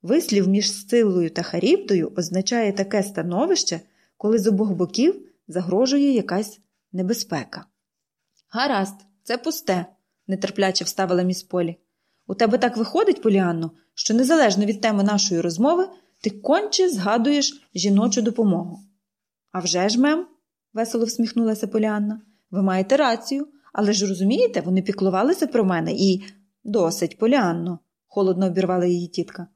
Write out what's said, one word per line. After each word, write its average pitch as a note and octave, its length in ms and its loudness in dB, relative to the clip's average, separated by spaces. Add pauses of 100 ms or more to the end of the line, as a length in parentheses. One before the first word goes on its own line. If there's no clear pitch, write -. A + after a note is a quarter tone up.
Вислів G3+ 460 2
"між G3 240 0
Сциллою F#3 580 0
та E3+ 120 -6
Харібдою" F#3+ 720 0
означає F#3+ 560 -2
таке G3 300 -2
становище, G3 800 -2 (360)
коли A3 220 0
з G3 80 2
обох G#3 260 2
боків G#3+ 540 0 (220)
загрожує B3+ 640 0
якась G#3 480 -2 (320)
небезпека. F3+ 720 -6 (840)
"Гаразд, G#3+ 460 -2 (280)
це E4+ 160 -4
пусте", F#3+ 480 -4 (400)
нетерпляче F#3+ 580 -2
вставила F3+ 380 0
міс F3+ 200 -2
Полі. E3+ 340 -4 (500)
"У F#3+ 80 -6
тебе A3+ 240 2
так A#3+ 180 0
виходить, D#4+ 460 0
Поліанно, F3 480 2 (240)
що - 200 -2
незалежно B3 500 4
від G#3 160 -2
теми G#3 220 0
нашої G3 380 0
розмови, C4 480 0 (320)
ти G#3+ 100 -4
конче F#4 580 0
згадуєш A#3+ 840 0
жіночу G3+ 480 2
допомогу". G#3+ 560 0 (720)
"А F#3 80 -4
вже F#3 280 0
ж, A#3 120 2
мем", D#4 260 2 (460)
весело A3+ 320 -2
всміхнулася A3 600 -2
Поліанна, G#3+ 540 -2 (300)
"ви F#3+ 120 -2
маєте F#3+ 340 2
рацію, C#4 520 0 (240)
але G#3 200 0
ж G3+ 140 0
розумієте, G3 540 0
вони F3+ 220 0
піклувалися G3 640 0
про A3+ 180 0
мене E3 280 -2
і". F#3+ 320 0 (400)
"Досить, F3 540 -2
Поліанно", F3+ 600 0 (280)
холодно F#3+ 400 0
обірвала F3+ 400 0
її F3 220 -2
тітка. F3 480 -8